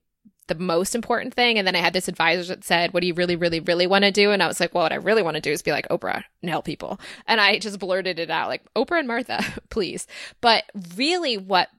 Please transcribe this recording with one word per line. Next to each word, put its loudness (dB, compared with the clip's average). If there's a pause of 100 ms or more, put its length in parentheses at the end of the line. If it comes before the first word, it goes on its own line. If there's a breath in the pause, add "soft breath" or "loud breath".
(480)
the -2
most 0
important -2
thing." 2
And 0
then 2
I 2
had 2
this -2
advisor 0
that -14
said, 2
"What 2
do 0
you 0
really, 0
really, 0
really 2
wanna 4
do?" 4
And 2
I 4
was -4
like, 0
"Well, 4
what 2
I -2
really 2
wanna -2
do -4
is -2
be -2
like -2
Oprah -2 (180)
and -6
help -4
people." -8 (260 loud breath)
And 2
I 4
just -8
blurted -4
it -6
out, -2
like, -6 (120)
"Oprah 0
and -2
Martha, -4 (140)
<laughs> -16
please." -4 (360 loud breath)
But 4 (320)
really -2
what 0